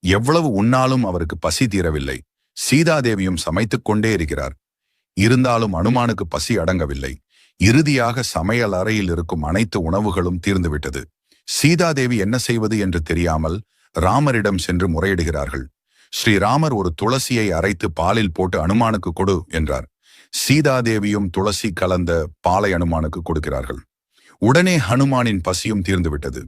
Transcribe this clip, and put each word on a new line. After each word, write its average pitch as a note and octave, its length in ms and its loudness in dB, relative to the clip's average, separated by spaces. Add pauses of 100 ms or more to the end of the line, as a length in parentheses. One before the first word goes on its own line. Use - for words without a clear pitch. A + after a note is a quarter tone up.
எவ்வளவு B2+ 500 2
உண்ணாலும் B2+ 540 2
அவருக்கு F2 340 -4
பசி E2+ 280 0
தீரவில்லை. D2+ 520 -2 (520)
சீதாதேவியும் B2 680 2
சமைத்துக் G2+ 480 -2
கொண்டே G#2+ 280 0
இருக்கிறார். C#2+ 420 -4 (680)
இருந்தாலும் A#2 520 4
அனுமானுக்கு G#2+ 540 0
பசி - 320 -2
அடங்கவில்லை. C#2+ 560 -2 (420)
இறுதியாக B2 640 2
சமையல் G#2+ 500 -2
அறையில் F#2+ 380 0
இருக்கும் E2+ 320 -2
அனைத்து G2 380 -2
உணவுகளும் F2+ 680 -2
தீர்ந்துவிட்டது. D2 580 -2 (580)
சீதாதேவி D3 560 2
என்ன G#2 200 0
செய்வது A2 400 0
என்று F#2+ 240 0
தெரியாமல் E2 600 -2 (380)
ராமரிடம் G#2 580 2
சென்று F2+ 300 -2
முறையிடுகிறார்கள். D#2+ 760 -2 (460)
ஸ்ரீராமர், A#2+ 640 2
"ஒரு F2+ 280 -2
துளசியை A#2 460 0
அரைத்து E2+ 440 -2
பாலில் F#2+ 400 0
போட்டு F#2 280 -2
அனுமானுக்கு G2+ 520 0
கொடு" F#2+ 360 0
என்றார். D2 400 -4 (600)
சீதாதேவியும் A2+ 840 2
துளசி G2+ 420 -2
கலந்த E2+ 560 0 (120)
பாலை F#2+ 320 0
அனுமானுக்கு E2 500 -2
கொடுக்கிறார்கள். C#2 560 -4 (600)
உடனே E3+ 400 6
ஹனுமானின் A#2+ 640 2
பசியும் G2 400 -2
தீர்ந்துவிட்டது. D2 640 -2